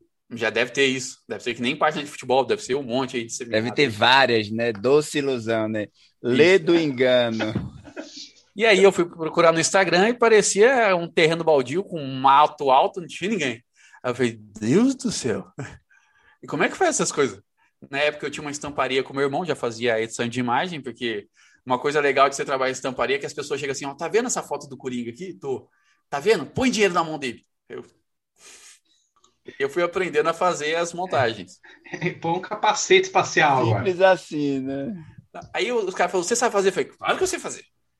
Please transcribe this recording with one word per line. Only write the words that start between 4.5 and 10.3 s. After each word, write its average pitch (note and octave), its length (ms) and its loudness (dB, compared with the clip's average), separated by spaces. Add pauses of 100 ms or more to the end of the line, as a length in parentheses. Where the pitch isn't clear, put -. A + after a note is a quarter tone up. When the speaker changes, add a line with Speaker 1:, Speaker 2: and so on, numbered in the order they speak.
Speaker 2:
né? A2+ 220 -2
Doce C#3 460 0
ilusão, A2+ 480 -2
né? G#2+ 200 -4 (360)
Lê D3 340 4
Speaker 1:
Isso. E3 80 -2
Speaker 2:
do E3 120 4
engano. B2 960 0 (800)
Speaker 1:
E G#3+ 120 0
aí F#3+ 160 6
eu G3 100 8
fui E3+ 140 -2
procurar E3 460 2
no E3 80 0
Instagram F#3 500 2
e B3 40 -2
parecia A3 800 4